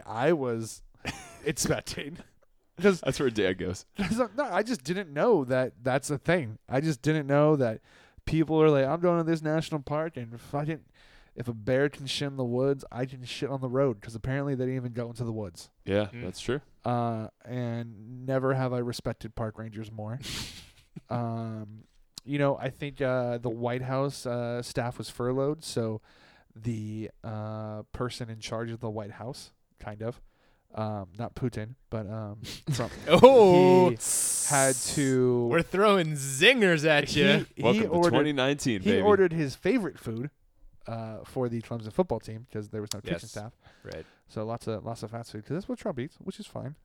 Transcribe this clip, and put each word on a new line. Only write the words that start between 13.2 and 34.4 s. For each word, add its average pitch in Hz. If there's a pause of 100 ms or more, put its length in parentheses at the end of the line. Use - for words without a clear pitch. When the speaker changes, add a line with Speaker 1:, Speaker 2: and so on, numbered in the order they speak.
Speaker 1:
shit 120
on 135
the 131
road," 127
'cause 117
apparently 139
they 127
didn't 131
even 123
go 117
into 120
the 113
woods. 104 (120)
Speaker 2:
Yeah, 101
Speaker 3:
Mm. 120
Speaker 2:
that's 92
true. 143 (240)
Speaker 1:
Uh, 117 (140)
and 117
never 131
have 131
I 123
respected 120
park 110
rangers 110
more. 110
Speaker 2:
<laughs> - (800)
Speaker 1:
Um, 113 (380)
you 143
know, 139
I 131
think, 143
uh, 123
the 120
White 120
House, 135
uh, 120
staff 123
was 113
furloughed, 135
so 110 (540)
the, 110 (140)
uh, 107 (100)
person 123
in 113
charge 117
of 113
the 117
White 107
House, 117 (280)
kind 107
of, 120 (540)
um, 107
not 117
Putin, 117 (140)
but, 110
um, 107 (140)
Speaker 3:
<laughs> -
Speaker 1:
Trump, 117 (160)
Speaker 3:
Oh. 185
Speaker 1:
he 117 (500)